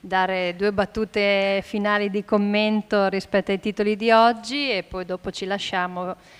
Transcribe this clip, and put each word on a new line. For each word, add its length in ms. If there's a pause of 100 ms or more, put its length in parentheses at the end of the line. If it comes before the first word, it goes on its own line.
dare 540
due 160
battute 880
finali 460
di 160
commento 800
rispetto 440
ai 80
titoli 360
di 140
oggi 640
e 100
poi 240
dopo 240
ci 160
lasciamo, 720 (240)